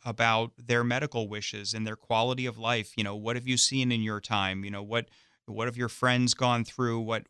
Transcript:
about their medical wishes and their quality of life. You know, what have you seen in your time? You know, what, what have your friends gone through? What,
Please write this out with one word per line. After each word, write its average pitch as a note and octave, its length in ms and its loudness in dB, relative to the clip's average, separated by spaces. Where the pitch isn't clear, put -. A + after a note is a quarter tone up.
about A2+ 540 2
their A#2+ 260 2
medical B2 440 -2
wishes G#2 440 -8
and A2 140 -4
their G#2+ 100 -6
quality B2 480 0
of A2+ 140 -6
life. A2+ 360 -2
You G#2+ 100 0
know, G2+ 120 -4
what A2 200 -2
have B2 120 -6
you B2+ 80 2
seen B2+ 340 4
in A2+ 120 2
your G#2+ 180 -2
time? G2 440 0
You G2+ 60 -8
know, G2+ 120 -8
what, A2+ 260 -2
what A2 200 -4
have A#2+ 100 -4
your A#2+ 120 -2
friends B2 460 2
gone A#2+ 280 2
through? A#2 380 -2
What, A2 280 -2